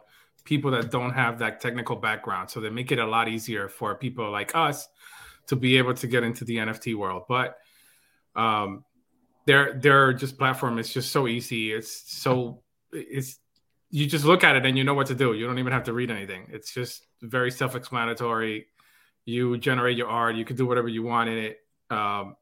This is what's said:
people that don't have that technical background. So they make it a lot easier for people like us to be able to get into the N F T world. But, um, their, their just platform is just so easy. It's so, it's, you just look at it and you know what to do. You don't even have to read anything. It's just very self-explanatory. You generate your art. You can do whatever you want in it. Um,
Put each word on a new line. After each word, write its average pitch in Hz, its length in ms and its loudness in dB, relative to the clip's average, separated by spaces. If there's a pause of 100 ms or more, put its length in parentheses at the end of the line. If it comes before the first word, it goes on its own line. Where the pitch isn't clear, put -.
(460)
people 143 260 0
that 117 180 0
don't 123 220 -2
have 120 280 0
that 110 200 -2
technical 120 380 -4
background. 107 520 -4
So 117 120 -10
they 110 80 -6
make 127 240 -4
it 123 60 0
a 117 60 0
lot 113 220 0
easier 110 400 -6
for 104 280 -6
people 123 360 -6
like 104 240 -4
us 147 320 0 (600)
to 135 100 0
be 127 200 4
able 127 180 4
to 127 120 -6
get 120 160 2
into 117 220 -4
the 113 140 -2
N 110 100 -2
F 110 100 -8
T 120 140 -4
world. 95 340 -4
But, 127 300 -2 (800)
um, 107 500 0 (600)
their, 139 280 6
their 135 400 6
just 131 240 -4
platform 127 420 0
is 113 140 -6
just 127 180 -4
so 135 160 2
easy. 117 460 -4
It's 110 180 -8 (180)
so, 127 540 -2 (300)
it's, 131 440 -10 (540)
you 147 160 0
just 147 180 0
look 180 180 8
at 151 120 8
it 131 100 4
and 131 100 4
you 131 80 2
know 143 120 2
what 139 100 2
to 131 80 -2
do. 123 200 2
You 110 120 -4
don't 123 140 -2
even 127 120 0
have 123 120 0
to 120 100 -4
read 123 160 -2
anything. 98 400 -8
It's - 240 -14
just - 320 -10 (160)
very 123 300 -2
self-explanatory. 117 1160 -4 (600)
You 120 340 0
generate 123 380 2
your 120 100 -2
art. 117 280 0
You 113 100 -4
can 127 100 -8
do 131 100 0
whatever 120 220 2
you 113 160 -4
want 117 260 0
in 113 80 -2
it. 110 220 -6 (320)
Um, 101 500 -4